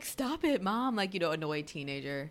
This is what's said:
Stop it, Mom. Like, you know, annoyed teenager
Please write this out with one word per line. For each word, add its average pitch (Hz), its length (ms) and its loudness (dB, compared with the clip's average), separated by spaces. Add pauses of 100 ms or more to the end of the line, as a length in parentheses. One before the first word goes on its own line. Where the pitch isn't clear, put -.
Stop 269 400 -2
it, 285 180 6
Mom. 226 340 2
Like, 196 180 2
you 190 60 -2
know, 165 120 4
annoyed 151 360 0
teenager 139 640 -4